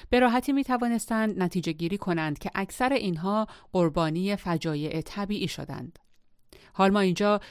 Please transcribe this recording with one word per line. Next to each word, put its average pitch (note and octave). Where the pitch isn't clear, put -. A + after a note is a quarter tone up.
به B3
راحتی B3+
می‌توانستند A#3
نتیجه F3
گیری E3+
کنند D#3+
که -
اکثر B3
اینها G3+
قربانی F3
فجایع D#3+
طبیعی G3+
شدند. -
حال G3
ما G3+
اینجا G3+